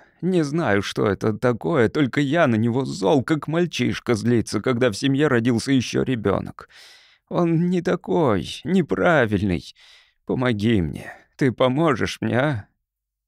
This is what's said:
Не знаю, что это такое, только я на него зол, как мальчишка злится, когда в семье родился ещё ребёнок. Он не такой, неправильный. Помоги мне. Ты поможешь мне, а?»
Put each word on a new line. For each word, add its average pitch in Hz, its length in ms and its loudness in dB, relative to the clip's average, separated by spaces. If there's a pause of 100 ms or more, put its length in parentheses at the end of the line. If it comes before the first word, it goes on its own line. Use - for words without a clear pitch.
(220)
Не 175 220 2
знаю, 139 380 0
что 123 260 -2
это 107 260 0
такое, 123 540 0
только 143 320 0
я 151 280 2
на 113 80 2
него 117 280 0
зол, 151 400 0
как 156 240 -2
мальчишка 135 680 -2
злится, 110 460 0
когда 123 280 2
в 98 60 -2
семье 135 320 0
родился 120 440 0
ещё 131 320 0
ребёнок. 104 640 -4 (600)
Он 170 400 0
не 180 120 0
такой, 175 800 -2
неправильный. 139 1120 0 (500)
Помоги 113 560 0
мне. - 320 -6 (240)
Ты 131 140 2
поможешь 127 720 0
мне, 110 180 0
а?» 135 280 -2 (600)